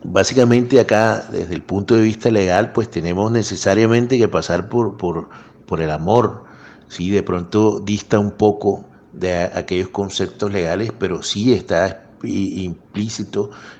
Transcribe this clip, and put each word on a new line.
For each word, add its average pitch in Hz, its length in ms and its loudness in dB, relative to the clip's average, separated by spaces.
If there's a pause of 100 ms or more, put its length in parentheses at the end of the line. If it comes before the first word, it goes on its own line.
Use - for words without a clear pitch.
Básicamente 120 760 4
acá, 110 520 2
desde 87 240 -6
el - 80 -8
punto 98 320 0
de 110 60 6
vista 110 300 2
legal, 101 400 2
pues 110 180 -2
tenemos 90 420 -2
necesariamente 113 840 2
que 113 100 4
pasar 87 420 -2
por, 117 260 -2
por, 85 340 -6 (360)
por 80 160 -4
el 78 100 -2
amor, 101 540 0 (420)
¿sí? 87 220 -6
De 98 140 2
pronto 101 560 0
dista 104 380 -2
un 104 140 0
poco 107 540 0 (260)
de 90 240 -4
a-, 87 220 -2
aquellos 90 320 -4
conceptos 98 640 -6
legales, 98 460 -2
pero 90 260 -4
sí 113 280 0
está 92 540 0 (180)
i-, 98 400 -4
implícito 104 880 -8 (300)